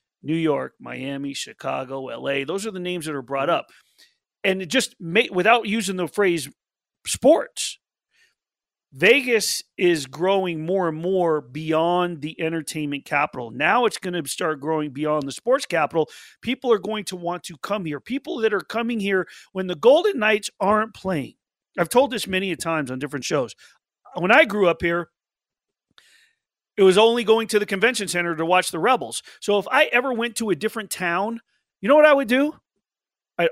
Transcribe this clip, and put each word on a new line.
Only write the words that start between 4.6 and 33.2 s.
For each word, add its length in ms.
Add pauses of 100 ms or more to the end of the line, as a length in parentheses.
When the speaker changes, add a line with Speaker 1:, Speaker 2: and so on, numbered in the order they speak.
Speaker 1:
it 60
just 340
ma-, 220 (100)
without 340
using 300
the 120
phrase 400 (580)
sports, 720 (1120)
Vegas 720 (120)
is 300
growing 580
more 240
and 80
more 440
beyond 840
the 180
entertainment 640
capital. 460
Now 360
it's 120
gonna 300
start 320
growing 300
beyond 360
the 60
sports 340
capital. 420 (340)
People 300
are 60
going 280
to 100
want 280
to 120
come 300
here. 120
People 400
that 160
are 60
coming 400
here 260 (260)
when 140
the 80
Golden 460
Knights 280 (120)
aren't 340
playing. 400 (420)
I've 120
told 240
this 160
many 240
a 40
times 340
on 100
different 240
shows. 320 (600)
When 140
I 140
grew 240
up 120
here, 280 (1700)
it 80
was 120
only 280
going 240
to 100
the 80
convention 400
center 300
to 100
watch 240
the 80
Rebels. 440 (180)
So 180
if 140
I 140
ever 260
went 240
to 140
a 40
different 360
town, 500 (400)
you 80
know 80
what 100
I 80
would 140
do? 260 (840)